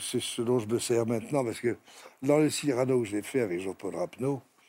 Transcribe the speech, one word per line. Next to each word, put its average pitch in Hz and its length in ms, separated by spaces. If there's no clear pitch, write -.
c'est - 220
ce - 200
dont 123 180
je 107 60
me 113 120
sers 117 260
maintenant, 120 400
parce 110 160
que 117 160
dans 143 160
le 151 100
Cyrano 131 540
que 107 60
j'ai 101 140
fait - 180
avec 92 200
Jean-Paul 92 360
Rapneau, 120 440